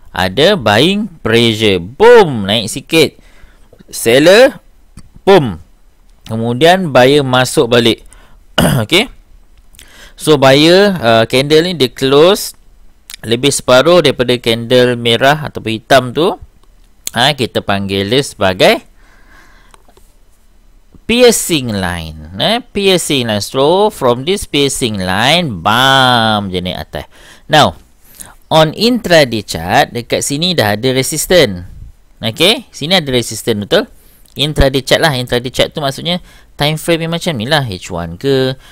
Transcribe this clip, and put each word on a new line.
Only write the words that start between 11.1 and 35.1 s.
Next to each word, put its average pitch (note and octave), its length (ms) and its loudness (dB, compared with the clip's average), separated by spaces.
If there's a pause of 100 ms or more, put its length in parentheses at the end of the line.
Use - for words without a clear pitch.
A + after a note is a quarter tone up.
candle D3+ 400 2
ni E3+ 80 -8
dia B2+ 120 0
close C#3+ 680 2 (640)
lebih B2+ 320 -2
separuh D3+ 480 4
daripada B2 400 0
candle A#2+ 560 0
merah B2 480 0
ataupun A2 240 -8
hitam B2+ 400 0
tu. D#3+ 240 -2 (800)
Ha, B2 160 0
kita A#2+ 320 -4
panggil G2 480 -4
dia C#3 160 0
sebagai G#2 560 0 (2250)
piercing G#3 640 0
line. E2+ 720 -8
Eh, G#3 160 -2
piercing E3 720 -2
line. G#2 80 0
So, D3+ 480 0
from C3 400 -2
this F#3+ 240 -6
piercing C3 480 -2
line, G#2+ 640 -2
bam, A#2 880 0
je F2+ 80 -6
naik F2+ 160 -6
atas. - 320 -12 (400)
Now, C3+ 320 2 (720)
on D#3 240 2
intraday E3 720 0
chart, F#2+ 480 -2
dekat A2+ 320 -6
sini D#3+ 320 -4
dah G#2 160 0
ada A#2 160 -2
resistance. B2+ 800 -2 (480)
Okey, D#3+ 560 -2
sini F3 240 -2
ada C#3+ 160 -4
resistance, A2+ 480 -4
betul? G3 240 -2 (480)
Intraday C#3 480 -2
chart - 160 0
lah. D3 160 0